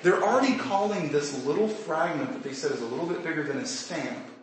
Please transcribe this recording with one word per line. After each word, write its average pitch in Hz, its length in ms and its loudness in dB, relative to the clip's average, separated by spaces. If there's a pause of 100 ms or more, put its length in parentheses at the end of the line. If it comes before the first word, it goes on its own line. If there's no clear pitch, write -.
They're 185 200 6
already 247 300 6
calling 196 580 0
this 143 320 0
little 151 240 2
fragment 160 640 -2
that - 120 -8
they 135 100 -6
said 143 180 -2
is 120 100 -2
a 117 40 -6
little 147 220 -4
bit 170 160 -4
bigger 156 180 -2
than 139 160 -2
a 120 80 -4
stamp 131 640 -6 (140)